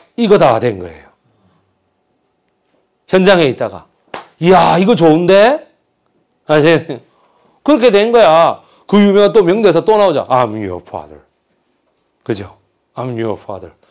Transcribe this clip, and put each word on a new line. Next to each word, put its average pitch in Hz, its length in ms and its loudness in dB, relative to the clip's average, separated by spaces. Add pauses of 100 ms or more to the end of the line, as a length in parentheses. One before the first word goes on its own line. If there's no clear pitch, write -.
(160)
이거 208 220 2
다 135 200 2
된 110 200 -6
거예요. 85 300 -18 (2000)
현장에 185 380 2
있다가. 107 400 -8 (520)
"이야, 165 400 2
이거 196 160 0
좋은데?" 185 720 2 (800)
아, 156 120 0
이제 151 420 0 (640)
그렇게 220 280 0
된 208 220 0
거야. 165 500 2 (240)
그 202 140 0
유명한 202 320 2
또 220 100 2
명대사 190 420 0
또 214 120 0
나오죠. 180 320 -2
"I'm 123 260 -2
your 95 320 -10
father." 76 340 -18 (1000)
그죠? 101 340 -10 (380)
"I'm 123 180 -10 (100)
your 107 180 -8
father." 90 320 -18 (180)